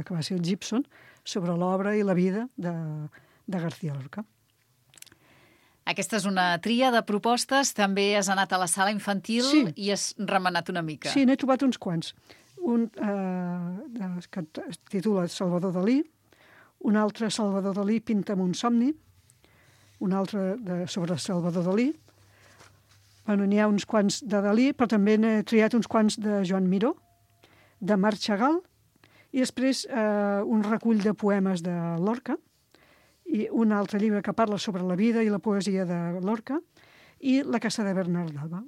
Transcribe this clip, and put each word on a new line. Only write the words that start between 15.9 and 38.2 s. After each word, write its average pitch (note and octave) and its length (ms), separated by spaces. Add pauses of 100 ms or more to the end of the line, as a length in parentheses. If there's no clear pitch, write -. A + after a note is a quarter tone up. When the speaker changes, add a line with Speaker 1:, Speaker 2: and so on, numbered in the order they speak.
Speaker 1:
un G#3+ 160
altre G#3+ 340
Salvador G3 460
Dalí, G#3 240
Pinta'm G3+ 420
un F#3 120
somni, A#3+ 360 (1080)
un F3+ 120
altre F#3+ 460
de, F3+ 300
sobre F3 300
Salvador F3 460
Dalí. G#3 220 (1400)
Bueno, G3+ 200
n'hi G3+ 140
ha G#3+ 80
uns G#3 180
quants G3+ 400
de G3+ 160
Dalí, A#3+ 300
però A#3+ 180
també G#3+ 260
n'he A3 280
triat A3 300
uns A#3 120
quants G#3+ 320
de G#3 260
Joan F#3+ 240
Miró, G#3+ 280 (840)
de G3+ 160
Marc G#3 220
Chagall, B3 400 (720)
i C4+ 80
després, B3+ 460
eh, G#3 560
un A3 220
recull A3 340
de G3+ 160
poemes F#3+ 480
de F3 140 (260)
Lorca, B3 340 (920)
i G#3+ 240
un A3+ 240
altre G3+ 240
llibre G#3 240
que G#3 100
parla G#3+ 240
sobre F3+ 300
la F3+ 80
vida A3+ 300
i G#3+ 40
la G3+ 140
poesia G3 420
de F3 380
Lorca, A3+ 380 (580)
i C4 240
La B3 160
casa A3+ 240
de G3 100
Bernard F3 460